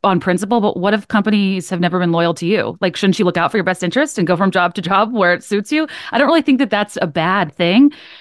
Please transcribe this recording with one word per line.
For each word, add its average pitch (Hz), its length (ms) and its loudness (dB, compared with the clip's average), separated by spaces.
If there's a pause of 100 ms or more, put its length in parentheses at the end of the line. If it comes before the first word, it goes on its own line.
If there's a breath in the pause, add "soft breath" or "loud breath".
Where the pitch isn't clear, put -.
on 185 160 2
principle, 196 400 0
but 202 160 0
what 185 160 0
if 214 160 -4
companies 202 600 0
have 175 100 -4
never 180 180 0
been 175 140 0
loyal 170 220 0
to 170 100 -8
you? 170 380 -2
Like, 180 160 -2
shouldn't 190 200 2
you 214 60 0
look 175 140 0
out 170 120 0
for - 60 -4
your 190 80 0
best 180 180 -2
interest 247 360 -2
and 180 80 0
go 175 100 2
from 190 140 2
job 175 240 0
to 202 80 -6
job 196 320 0
where 185 180 2
it 175 100 -2
suits 208 300 -4
you? 302 160 0 (240 loud breath)
I - 60 0
don't 285 100 4
really 330 140 4
think 269 160 2
that 262 120 0
that's 208 300 -2
a 185 60 0
bad 170 480 -2
thing, 214 380 4 (280 loud breath)